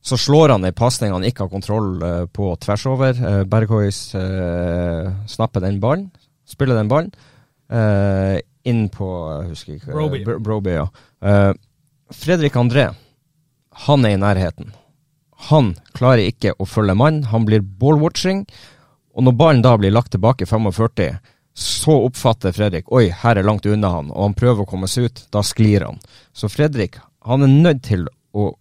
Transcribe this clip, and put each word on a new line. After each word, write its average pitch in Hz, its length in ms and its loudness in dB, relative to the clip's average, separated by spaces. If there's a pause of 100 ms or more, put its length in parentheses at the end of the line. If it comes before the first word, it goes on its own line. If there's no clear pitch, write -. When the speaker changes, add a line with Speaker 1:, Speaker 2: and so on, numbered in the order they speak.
Speaker 1:
så 131 160 -4
slår 147 320 4
han 95 120 2
en 92 120 -2
pasning 117 340 0
han 92 140 -4
ikke 104 220 -4
har - 20 -10
kontroll, 98 560 -4
eh, 87 220 -4
på 95 340 -4
tvers 101 260 -4
over. 131 300 0
Eh, 98 280 0
Berghuis, 107 720 -2
eh, 87 960 -4 (160)
snapper 110 380 -4
den 98 160 -2
ballen, 170 300 -2 (340)
spiller 131 320 -2
den 107 120 -2
ballen, 156 220 -2 (600)
eh, 98 680 0 (280)
inn 117 240 0
på, 95 200 -8 (320)
jeg 85 100 -10
husker 76 260 -14
ikke, 131 180 -14
Speaker 2:
Broby. 147 300 -4
Speaker 1:
Bro-, 113 200 -6
Broby, 101 320 -4
ja. 78 100 -2 (360)
Eh, 98 300 4 (580)
Fredrik 156 480 -2
André, 120 320 2 (960)
han 139 180 4
er 104 100 2
i 95 60 0
nærheten. 95 520 -2 (760)
Han 123 240 4 (180)
klarer 123 340 2
ikke - 320 -2
å - 80 -4
følge 101 300 0
mann, 151 280 2
han 113 200 0
blir 110 160 4
ballwatching, 151 840 0 (720)
og 123 80 0
når 127 120 6
ballen 143 280 6
da 123 120 8
blir 98 160 2
lagt 117 200 0
tilbake 104 360 0
femogførti, 107 600 -2 (460)
så - 380 0 (100)
oppfatter 120 480 -2
Fredrik, 98 400 -4
«Oi, 120 160 6
her 104 320 0
er 95 60 0
langt 107 200 0
unna 104 220 0
han», 78 240 -4
og 98 140 -2
han 101 100 -2
prøver 120 280 0
å - 40 -8
komme 92 240 -6
seg 120 160 -2
ut, - 140 -12 (100)
da 104 100 0
sklir 104 440 2
han. - 140 -14 (360)
Så 107 160 -6
Fredrik, 131 460 -2 (260)
han 131 220 0
er - 60 6
nødt 151 320 4
til 90 200 -2 (320)
å 104 140 -2 (100)